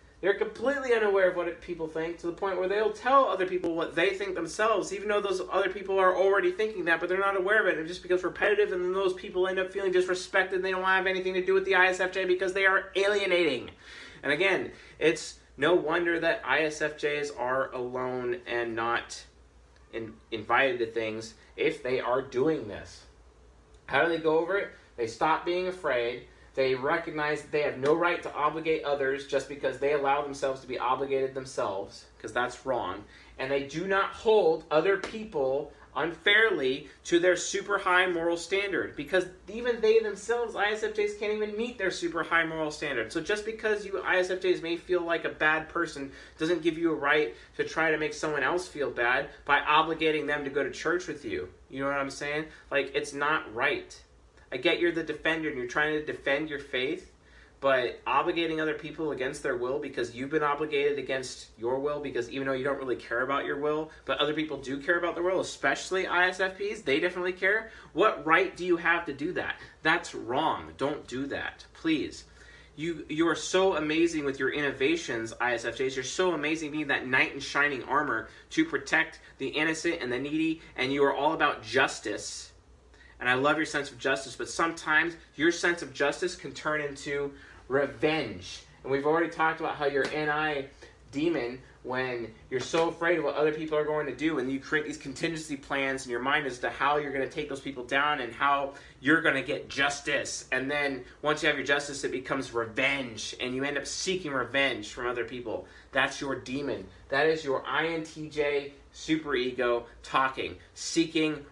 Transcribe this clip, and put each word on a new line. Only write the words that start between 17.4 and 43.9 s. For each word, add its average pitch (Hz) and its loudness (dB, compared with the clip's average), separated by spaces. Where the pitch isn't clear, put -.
alone 127 -4
and 120 -2
not 117 -2
in-, 110 -8
invited 120 2
to 113 0
things 110 -6
if 147 0
they 127 0
are 123 2
doing 123 0
this. - -12
How 139 2
do 170 4
they 165 2
go 156 4
over 180 0
it? 196 -2
They 117 -2
stop 156 0
being 180 0
afraid. 123 -2
They 131 2
recognize 151 -2
that - -14
they 147 2
have 127 -2
no 139 4
right 170 2
to - -8
obligate 151 0
others 135 0
just 135 -2
because 135 -2
they 139 2
allow 139 2
themselves 135 -4
to 123 -18
be 123 -4
obligated 135 0
themselves, 117 -6
'cause 110 -10
that's 123 -2
wrong. 104 -2
And 131 -2
they 139 2
do 151 -6
not 196 0
hold 185 4
other 165 6
people 156 -2
unfairly 165 2
to 170 4
their 175 6
super 196 -4
high 185 4
moral 170 0
standard, 180 -2
because 180 0
even 226 -2
they 220 6
themselves, 220 -2
I 196 2
S 214 -4
F 214 -2
Js, 208 -2
can't 214 -2
even 208 -4
meet 247 -4
their 190 0
super 165 -2
high 165 2
moral 160 -2
standard. 131 -4
So 170 -2
just 208 -2
because 214 -2
you 190 -6